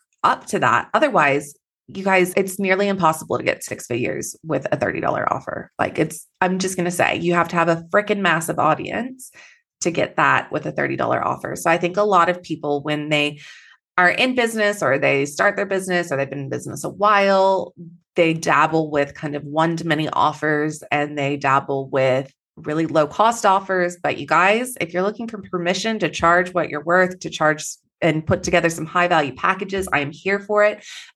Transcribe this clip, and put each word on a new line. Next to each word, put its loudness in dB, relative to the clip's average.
up 0
to -4
that. 2
Otherwise, 2
you -12
guys, 2
it's -6
nearly 0
impossible 0
to -6
get -2
six -10
figures -6
with -4
a 0
thirty -4
dollar -2
offer. -8
Like, -2
it's, -4
I'm 0
just -2
gonna -2
say, 0
you -2
have 2
to -6
have 4
a 0
frickin' 2
massive 0
audience -2
to -2
get -4
that 2
with -6
a -8
thirty -4
dollar -2
offer. -4
So 0
I 4
think -2
a 2
lot 4
of -4
people, -4
when -4
they 0
are 4
in 0
business 0
or 2
they 2
start 0
their -2
business -2
or -2
they've -4
been -8
in -8
business -8
a -6
while, 2
they 4
dabble 2
with 0
kind -8
of -8
one-to-many 0
offers 0
and -2
they 0
dabble 0
with 2
really -2
low 4
cost 2
offers. 2
But -2
you -8
guys, 2
if -6
you're 0
looking -4
for -10
permission -2
to 0
charge 2
what -2
you're -8
worth, 2
to -10
charge 0
s-, -12
and 2
put 0
together 2
some -6
high 0
value 2
packages, -2
I 2
am -4
here -2
for 4
it. 2